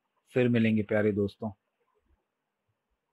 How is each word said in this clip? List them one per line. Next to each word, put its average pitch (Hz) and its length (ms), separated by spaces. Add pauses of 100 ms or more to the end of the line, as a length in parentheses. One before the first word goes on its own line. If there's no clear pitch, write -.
(280)
फिर 123 200
मिलेंगे 113 340
प्यारे 104 300
दोस्तों। 101 400 (1600)